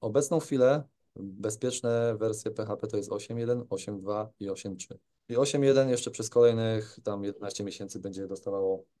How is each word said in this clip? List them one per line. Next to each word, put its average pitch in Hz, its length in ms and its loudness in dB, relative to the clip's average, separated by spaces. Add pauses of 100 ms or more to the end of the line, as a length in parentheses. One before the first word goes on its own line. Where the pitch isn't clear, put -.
obecną 143 380 2
chwilę 139 440 4 (320)
bezpieczne 113 1040 -2
wersje 110 320 -2
P 110 140 -6
H 104 120 -4
P - 100 -6
to 107 100 -2
jest 98 140 -4
osiem 117 280 -6
jeden, 120 300 -2
osiem 98 320 -6
dwa 104 280 -4 (100)
i 98 100 -6
osiem 95 280 -8
trzy. - 220 -16 (300)
I 117 80 -4
osiem 139 260 4
jeden 135 260 6
jeszcze 120 220 0
przez 113 180 -6
kolejnych 113 760 4
tam 101 200 -4
jedenaście 101 400 -6
miesięcy 98 360 -8
będzie 95 280 -8
dostawało, 95 560 -2 (180)